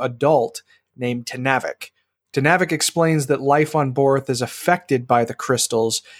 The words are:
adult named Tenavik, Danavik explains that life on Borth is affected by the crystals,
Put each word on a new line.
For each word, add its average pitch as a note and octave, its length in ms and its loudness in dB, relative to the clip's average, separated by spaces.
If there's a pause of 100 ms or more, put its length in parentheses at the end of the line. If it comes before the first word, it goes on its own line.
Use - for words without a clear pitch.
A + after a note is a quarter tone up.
adult B2+ 600 0 (340)
named B2 280 -6
Tenavik, B2+ 680 -4 (440)
Danavik E3+ 380 2
explains D#3+ 540 0
that C#3 120 0
life D3 360 2
on C#3 180 0
Borth C#3 360 0
is B2 120 0
affected B2+ 680 0
by A#2+ 160 4
the A2+ 100 -6
crystals, A2+ 680 -2 (180)